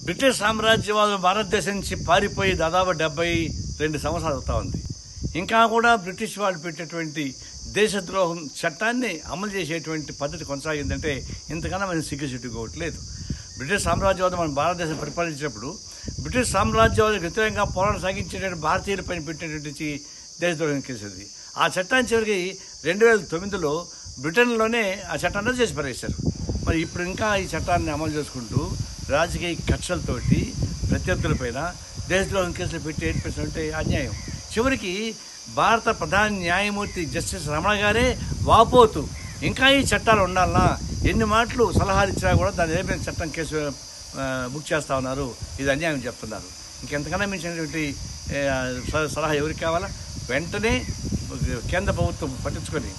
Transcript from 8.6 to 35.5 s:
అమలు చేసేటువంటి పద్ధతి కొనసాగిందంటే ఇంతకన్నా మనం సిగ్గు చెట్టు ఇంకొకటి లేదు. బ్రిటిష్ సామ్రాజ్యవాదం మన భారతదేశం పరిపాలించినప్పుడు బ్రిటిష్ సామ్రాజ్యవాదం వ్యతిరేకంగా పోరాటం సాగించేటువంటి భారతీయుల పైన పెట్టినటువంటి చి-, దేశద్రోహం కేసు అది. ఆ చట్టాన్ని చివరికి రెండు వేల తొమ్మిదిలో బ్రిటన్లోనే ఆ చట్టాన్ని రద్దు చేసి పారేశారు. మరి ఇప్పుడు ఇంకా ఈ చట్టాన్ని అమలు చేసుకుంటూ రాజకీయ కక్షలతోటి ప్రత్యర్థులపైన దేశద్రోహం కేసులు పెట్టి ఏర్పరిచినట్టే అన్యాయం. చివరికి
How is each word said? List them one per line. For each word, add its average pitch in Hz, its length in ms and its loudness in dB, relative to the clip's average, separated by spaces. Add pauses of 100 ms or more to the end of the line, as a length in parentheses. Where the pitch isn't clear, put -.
అమలు 190 240 -4
చేసేటువంటి 160 600 -4
పద్ధతి 151 320 -6
కొనసాగిందంటే 139 840 -4 (220)
ఇంతకన్నా 170 380 -4
మనం 165 140 0
సిగ్గు 143 260 -6
చెట్టు 127 200 -8
ఇంకొకటి 113 320 -8
లేదు. 165 180 -6 (600)
బ్రిటిష్ 185 260 0
సామ్రాజ్యవాదం 185 540 2
మన 165 100 2
భారతదేశం 156 540 0
పరిపాలించినప్పుడు 143 760 -4 (400)
బ్రిటిష్ - 320 0
సామ్రాజ్యవాదం 220 680 4
వ్యతిరేకంగా 202 460 0
పోరాటం 190 360 0
సాగించేటువంటి 185 600 -4
భారతీయుల 185 420 0
పైన 170 220 -4
పెట్టినటువంటి 151 640 -8
చి-, 147 140 -4 (420)
దేశద్రోహం 156 380 2
కేసు 117 260 -8
అది. 101 240 -12 (280)
ఆ 156 100 4
చట్టాన్ని 196 460 2
చివరికి 202 440 2 (260)
రెండు 196 220 4
వేల 226 120 10
తొమ్మిదిలో 170 720 -2 (320)
బ్రిటన్లోనే 220 800 2 (100)
ఆ 160 40 -2
చట్టాన్ని 202 360 0
రద్దు 247 120 2
చేసి 165 120 0
పారేశారు. - 560 -2 (360)
మరి 165 140 2
ఇప్పుడు 175 220 -4
ఇంకా 202 320 0
ఈ 196 100 0
చట్టాన్ని 165 460 0
అమలు 151 200 -2
చేసుకుంటూ 123 600 -4 (380)
రాజకీయ 165 460 2
కక్షలతోటి - 1000 2 (360)
ప్రత్యర్థులపైన 156 840 0 (340)
దేశద్రోహం 180 440 2
కేసులు 165 280 -4
పెట్టి 151 280 -4
ఏర్పరిచినట్టే 156 640 -2
అన్యాయం. 156 400 0 (260)
చివరికి 214 800 -2 (380)